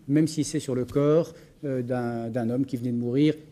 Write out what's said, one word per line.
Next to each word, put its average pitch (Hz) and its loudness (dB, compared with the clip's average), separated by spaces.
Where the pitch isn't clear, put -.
même 151 4
si 151 -2
c'est 147 -4
sur 131 -4
le 123 -2
corps, 151 2
euh, 131 -4
d'un, 120 -4
d'un 117 -2
homme 131 0
qui 131 -4
venait 120 -4
de 120 -2
mourir 135 2